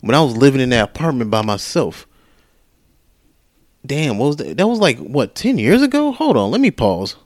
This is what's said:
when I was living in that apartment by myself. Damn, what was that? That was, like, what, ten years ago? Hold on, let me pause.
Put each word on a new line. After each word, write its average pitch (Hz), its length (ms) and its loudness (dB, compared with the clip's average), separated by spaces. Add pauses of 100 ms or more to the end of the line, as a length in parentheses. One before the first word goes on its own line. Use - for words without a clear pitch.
when 117 140 0
I 156 60 4
was 123 160 0
living 135 240 4
in 123 80 0
that 113 200 2
apartment 127 420 -4
by 110 100 0
myself. 104 680 -4 (1800)
Damn, 139 320 -2
what 127 100 0
was 147 100 -2
that? 80 200 -10
That 196 100 2
was, 233 120 -2
like, 165 200 2
what, 113 360 -4
ten 247 220 -2
years 151 240 4
ago? 285 300 0
Hold 254 260 0
on, 104 140 0
let 226 100 0
me 254 100 2
pause. 95 440 -2 (100)